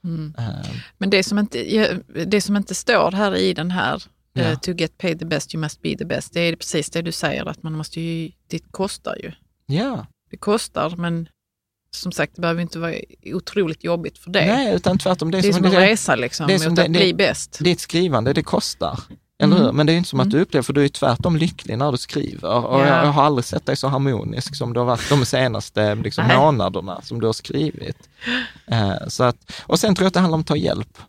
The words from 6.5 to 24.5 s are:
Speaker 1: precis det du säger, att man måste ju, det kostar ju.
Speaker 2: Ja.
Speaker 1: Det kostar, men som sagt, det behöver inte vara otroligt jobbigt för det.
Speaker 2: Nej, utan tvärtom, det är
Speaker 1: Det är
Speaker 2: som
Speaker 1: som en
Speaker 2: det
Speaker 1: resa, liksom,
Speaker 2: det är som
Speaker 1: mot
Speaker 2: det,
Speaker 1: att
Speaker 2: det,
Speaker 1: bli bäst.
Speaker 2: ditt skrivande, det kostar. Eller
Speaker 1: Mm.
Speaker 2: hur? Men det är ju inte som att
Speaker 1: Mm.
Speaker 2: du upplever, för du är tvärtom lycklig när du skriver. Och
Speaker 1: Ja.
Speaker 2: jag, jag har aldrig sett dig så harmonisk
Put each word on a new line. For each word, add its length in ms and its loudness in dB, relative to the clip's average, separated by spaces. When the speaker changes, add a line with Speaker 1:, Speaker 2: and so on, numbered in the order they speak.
Speaker 1:
precis 340 -4
det 120 -4
du 100 -6
säger, 360 -4
att 140 -12
man 100 -8
måste 280 -8
ju, 300 -6
det 120 -8
kostar 520 -6
ju. 100 -12
Speaker 2:
Ja. 400 -4
Speaker 1:
Det 60 -14
kostar, 600 -2
men 320 -4
som 220 -8
sagt, 240 -4
det 60 -12
behöver 200 0
inte 160 -8
vara 160 -6
otroligt 580 -4
jobbigt 340 -4
för 120 -16
det. 160 2
Speaker 2:
Nej, 280 2
utan 240 2
tvärtom, 320 0
det 80 0
är 40 2
Speaker 1:
Det 60 4
är 40 4
Speaker 2:
som 60 4
Speaker 1:
som 60 2
en 160 6
Speaker 2:
det 60 8
Speaker 1:
resa, 300 2
liksom, 300 -4
Speaker 2:
det 80 4
är 40 4
som 100 2
Speaker 1:
mot 80 4
Speaker 2:
det, 60 6
Speaker 1:
att 100 2
Speaker 2:
det, 60 2
Speaker 1:
bli 160 4
bäst. 460 -2
Speaker 2:
ditt 200 2
skrivande, 520 0
det 100 0
kostar. 580 -4
Eller 140 8
Speaker 1:
Mm. 100 6
Speaker 2:
hur? 60 2
Men 140 4
det 60 4
är 20 6
ju 40 4
inte 120 -2
som 100 0
att 40 4
Speaker 1:
Mm. 120 2
Speaker 2:
du 40 6
upplever, 220 2
för 100 -4
du 120 4
är 40 4
tvärtom 480 0
lycklig 420 -2
när 140 0
du 60 -2
skriver. 680 -4
Och 140 2
Speaker 1:
Ja. 60 6
Speaker 2:
jag, 200 4
jag 60 4
har 120 4
aldrig 200 2
sett 220 -6
dig 100 0
så 120 -2
harmonisk 680 -2